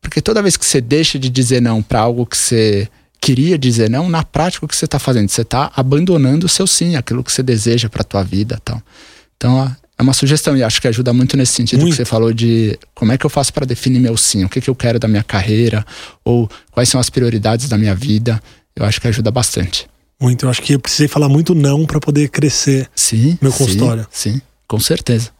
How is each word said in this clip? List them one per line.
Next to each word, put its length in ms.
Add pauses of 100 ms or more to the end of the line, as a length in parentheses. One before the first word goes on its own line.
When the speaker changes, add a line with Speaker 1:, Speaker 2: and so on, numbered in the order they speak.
Speaker 1:
Porque 200
toda 220
vez 140
que 100
você 140
deixa 360
de 140
dizer 320
não 180
pra 200
algo 260
que 100
você 520 (320)
queria 360
dizer 320
não, 220
na 120
prática 440
o 20
que 80
você 100
tá 120
fazendo? 300
Você 160
tá 300
abandonando 680
o 40
seu 180
sim, 300
aquilo 280
que 80
você 100
deseja 460
pra 160
tua 180
vida 340
e 40
tal. 220 (540)
Então, 180
ó, 160 (260)
é 60
uma 100
sugestão 440
e 60
acho 200
que 60
ajuda 240
muito 240
nesse 160
sentido 280
Speaker 2:
Muito. 120
Speaker 1:
que 40
você 80
falou 300
de 440 (160)
como 180
é 40
que 80
eu 60
faço 220
pra 120
definir 360
meu 160
sim, 280
o 40
que 120
que 80
eu 60
quero 240
da 80
minha 160
carreira, 640 (380)
ou 260 (220)
quais 160
são 120
as 80
prioridades 600
da 100
minha 160
vida. 480 (320)
Eu 100
acho 160
que 60
ajuda 240
bastante. 560 (340)
Speaker 2:
Muito, 240
eu 60
acho 120
que 120
eu 40
precisei 300
falar 200
muito 260
não 300
pra 140
poder 300
crescer 680
Speaker 1:
Sim, 480
Speaker 2:
meu 80
Speaker 1:
sim, 80
Speaker 2:
consultório. 520
Speaker 1:
sim, 300 (280)
com 100
certeza. 600